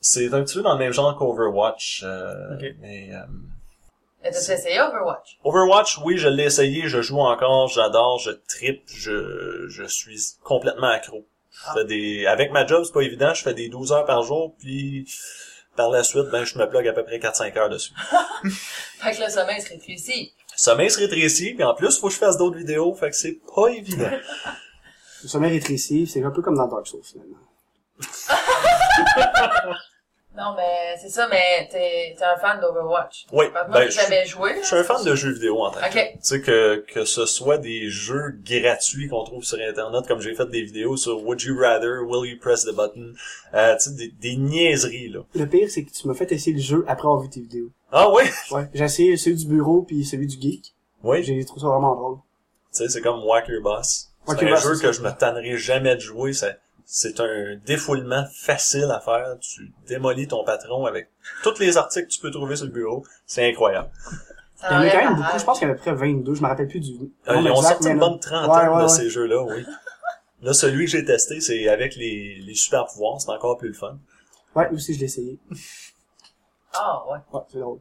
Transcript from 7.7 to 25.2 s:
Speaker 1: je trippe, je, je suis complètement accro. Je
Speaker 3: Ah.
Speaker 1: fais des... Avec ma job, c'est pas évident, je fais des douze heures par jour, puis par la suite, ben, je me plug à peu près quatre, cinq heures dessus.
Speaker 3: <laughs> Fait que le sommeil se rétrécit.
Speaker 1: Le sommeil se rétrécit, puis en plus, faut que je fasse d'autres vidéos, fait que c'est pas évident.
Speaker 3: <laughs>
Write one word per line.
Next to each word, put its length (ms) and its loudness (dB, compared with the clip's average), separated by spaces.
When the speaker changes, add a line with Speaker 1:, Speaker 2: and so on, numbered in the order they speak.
Speaker 1:
je 100 -6
trippe, 560 -8
je, 840 -8
je 160 -14
suis 360 -8
complètement 440 0
accro. 380 -4
Je 160 -20
Speaker 3:
Ah. 80 -8
Speaker 1:
fais 100 0
des... 420 -4
Avec 260 2
ma 120 4
job, 200 4
c'est 100 -12
pas 80 2
évident, 320 0
je 80 -8
fais 100 -2
des 160 -8
douze 240 -6
heures 140 2
par 160 2
jour, 360 -4
puis 480 -8
par 140 2
la 120 4
suite, 300 2
ben, 120 0
je 140 -8
me 80 2
plug 220 2
à 60 0
peu 100 -2
près 160 -8
quatre, 160 -2
cinq 220 -4
heures 100 2
dessus. 240 -8
Speaker 3:
<laughs> 880 -4
Fait 140 -2
que 80 -6
le 80 -2
sommeil 300 -2
se 80 -12
rétrécit. 640 -10
Speaker 1:
Le 60 -10
sommeil 320 4
se 80 0
rétrécit, 560 0
puis 100 0
en 100 4
plus, 240 0
faut 100 -2
que 60 -2
je 40 -8
fasse 200 2
d'autres 180 2
vidéos, 380 -2
fait 160 -4
que 60 -6
c'est 220 -6
pas 140 6
évident. 420 -4
Speaker 3:
<laughs> 1120 -14